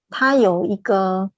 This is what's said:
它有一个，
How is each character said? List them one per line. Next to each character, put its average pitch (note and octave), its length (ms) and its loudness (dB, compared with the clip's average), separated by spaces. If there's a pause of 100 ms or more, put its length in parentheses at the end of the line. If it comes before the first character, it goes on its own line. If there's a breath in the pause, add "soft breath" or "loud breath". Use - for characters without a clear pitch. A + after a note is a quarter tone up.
它 C4+ 260 0
有 F#3 300 2
一 G#3 120 -4
个， F#3+ 600 -2